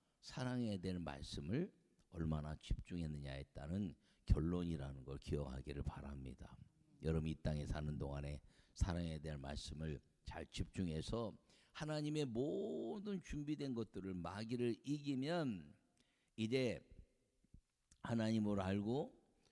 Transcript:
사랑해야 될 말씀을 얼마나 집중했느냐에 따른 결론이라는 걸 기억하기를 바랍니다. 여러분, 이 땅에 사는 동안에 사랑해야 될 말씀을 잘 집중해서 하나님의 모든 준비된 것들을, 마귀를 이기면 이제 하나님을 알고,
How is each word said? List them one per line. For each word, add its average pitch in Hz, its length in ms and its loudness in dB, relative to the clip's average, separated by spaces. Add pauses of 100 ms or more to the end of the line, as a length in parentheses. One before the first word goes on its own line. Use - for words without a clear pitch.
(200)
사랑해야 123 560 0
될 92 220 0
말씀을 73 760 -2 (400)
얼마나 78 440 2
집중했느냐에 71 960 -2
따른 85 420 -2 (300)
결론이라는 76 800 4
걸 69 140 -6
기억하기를 69 640 -2
바랍니다. 69 760 -8 (460)
여러분, 78 260 4
이 80 60 2
땅에 73 320 0
사는 76 320 0
동안에 71 420 -4 (340)
사랑해야 85 440 2
될 76 180 -6
말씀을 71 640 -4 (240)
잘 78 220 -6
집중해서 90 920 -2 (360)
하나님의 151 540 0
모든 196 960 0
준비된 143 520 -2
것들을, 95 400 -2
마귀를 110 680 0
이기면 139 920 0 (640)
이제 113 440 4 (1200)
하나님을 110 580 4
알고, 104 540 2 (380)